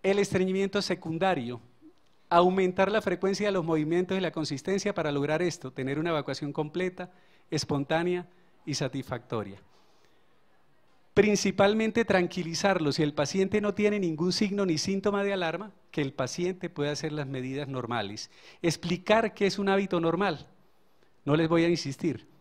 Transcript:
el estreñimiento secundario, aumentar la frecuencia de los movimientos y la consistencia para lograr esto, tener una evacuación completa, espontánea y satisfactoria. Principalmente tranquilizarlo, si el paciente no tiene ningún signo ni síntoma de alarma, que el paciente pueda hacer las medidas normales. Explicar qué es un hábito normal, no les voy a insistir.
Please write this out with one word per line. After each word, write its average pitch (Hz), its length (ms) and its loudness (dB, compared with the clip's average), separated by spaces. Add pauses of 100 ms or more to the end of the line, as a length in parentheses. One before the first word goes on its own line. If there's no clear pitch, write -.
el 196 160 2
estreñimiento 190 640 0
secundario, 160 800 -2 (680)
aumentar 185 640 6
la 214 80 4
frecuencia 190 460 0
de 202 60 2
los 180 120 0
movimientos 165 540 2
y - 20 0
la 170 120 -2
consistencia 185 640 -2
para 151 160 -2
lograr 143 300 0
esto, 165 320 -4
tener 139 260 -4
una 170 120 -2
evacuación 143 420 -4
completa, 180 580 -4 (400)
espontánea 160 760 0 (400)
y 147 80 -4
satisfactoria. 120 840 -6 (1600)
Principalmente 208 920 4
tranquilizarlo, 175 880 0
si 151 100 0
el 147 120 0
paciente 190 480 0
no 208 100 -2
tiene 208 260 0
ningún 170 340 0
signo 202 340 0
ni 160 100 0
síntoma 202 480 -2
de 202 80 0
alarma, 185 400 -4 (180)
que 151 120 -2
el 135 100 -2
paciente 175 560 -4
pueda 147 220 -4
hacer 151 220 -6
las 147 140 -6
medidas 135 420 -6
normales. 117 600 -6 (300)
Explicar 196 720 2
qué 202 140 0
es 190 120 0
un 196 120 0
hábito 196 300 2
normal, 170 460 0 (800)
no 143 120 4
les 165 120 4
voy 165 160 4
a 170 60 4
insistir. 139 560 -2 (140)